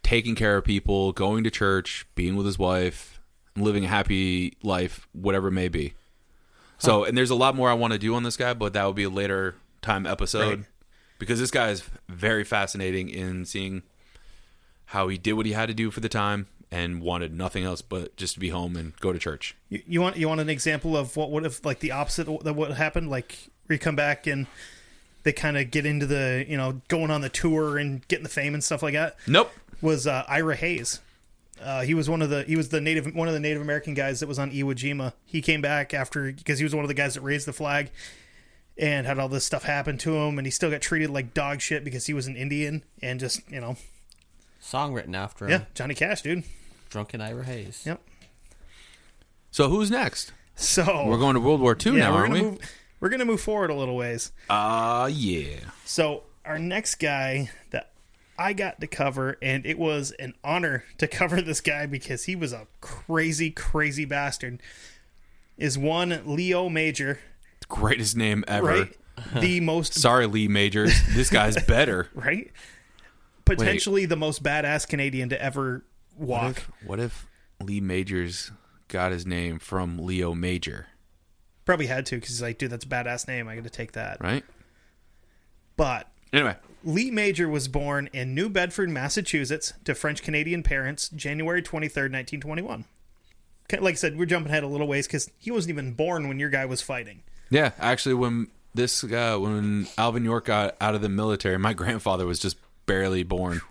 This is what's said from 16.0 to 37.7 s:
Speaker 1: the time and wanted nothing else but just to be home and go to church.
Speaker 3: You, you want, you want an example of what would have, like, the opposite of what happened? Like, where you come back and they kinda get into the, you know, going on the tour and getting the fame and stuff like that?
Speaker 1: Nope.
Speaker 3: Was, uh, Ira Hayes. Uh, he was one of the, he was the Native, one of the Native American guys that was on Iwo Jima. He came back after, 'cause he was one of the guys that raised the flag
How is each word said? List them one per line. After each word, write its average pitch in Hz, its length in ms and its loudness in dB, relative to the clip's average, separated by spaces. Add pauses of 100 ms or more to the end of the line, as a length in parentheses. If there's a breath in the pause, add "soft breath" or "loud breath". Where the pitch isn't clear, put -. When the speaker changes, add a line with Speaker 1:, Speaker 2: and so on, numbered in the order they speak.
Speaker 1:
the 110 80 -4
time 104 380 -2 (260)
and 87 300 -4
wanted 85 320 -4
nothing 92 280 -4
else 90 200 -4
but 90 340 -8
just 92 180 -6
to - 60 -12
be 92 80 -2
home 87 280 -4
and 80 240 -8
go 92 120 0
to 85 60 -2
church. - 360 -8 (140)
Speaker 3:
You, 101 180 -8
you 170 140 0
want, 185 160 2
you 160 120 0
want 156 120 0
an 151 80 0
example 156 480 0
of 135 200 -2
what 151 140 -2
would 156 140 -2
have, 139 180 -6
like, 143 180 -4
the 131 120 -2
opposite 143 340 -2
of 156 300 -4
what 151 160 0
happened? 156 380 0
Like, 127 260 -4 (300)
where 160 80 2
you 143 40 0
come 156 180 0
back 147 300 0
and 139 200 0 (800 loud breath)
they 151 100 6
kinda 143 300 0
get 143 200 0
into 147 220 2
the, 135 420 0
you 151 80 -2
know, 131 320 -2
going 160 220 0
on 151 100 2
the 135 80 -4
tour 156 480 2
and 139 320 -2
getting 165 140 0
the 156 80 -10
fame 147 240 -2
and 147 100 -2
stuff 156 180 -2
like 147 120 0
that? 156 220 -2 (100)
Speaker 1:
Nope. 185 260 6 (300)
Speaker 3:
Was, 151 240 2
uh, 131 220 0
Ira 151 280 2
Hayes. 160 440 -4 (600 soft breath)
Uh, 131 200 -4
he 139 100 0
was 156 160 2
one 160 140 2
of 143 80 2
the, 143 140 0
he 160 120 0
was 151 140 0
the 156 100 0
Native, 151 340 0
one 165 140 0
of 160 60 0
the 151 60 0
Native 151 200 0
American 147 320 -2
guys 135 280 -2
that 156 60 -4
was 139 120 -4
on 139 120 -2
Iwo 139 240 -2
Jima. 135 380 -2 (140)
He 156 160 -2
came 156 180 4
back 147 320 0
after, 135 400 -2 (140)
'cause 147 120 2
he 147 60 2
was 151 100 0
one 147 100 0
of 139 40 -4
the 143 60 -4
guys 139 200 0
that 139 60 -8
raised 139 260 -2
the 135 60 -6
flag 143 380 -2 (880 loud breath)